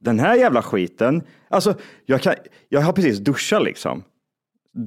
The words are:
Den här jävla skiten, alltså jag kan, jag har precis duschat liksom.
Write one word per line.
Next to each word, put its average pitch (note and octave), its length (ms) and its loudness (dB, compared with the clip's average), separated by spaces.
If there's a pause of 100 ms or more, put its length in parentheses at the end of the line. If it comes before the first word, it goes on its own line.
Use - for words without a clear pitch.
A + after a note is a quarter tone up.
Den A2+ 180 0
här F#3+ 160 2
jävla G#3 260 2
skiten, A2+ 600 -2 (280)
alltså F#3+ 240 0 (320)
jag C3 160 0
kan, F3+ 120 0 (360)
jag C#3 120 2
har E3 120 2
precis C#3+ 260 0
duschat C#3 440 0
liksom. C2+ 400 -6 (840)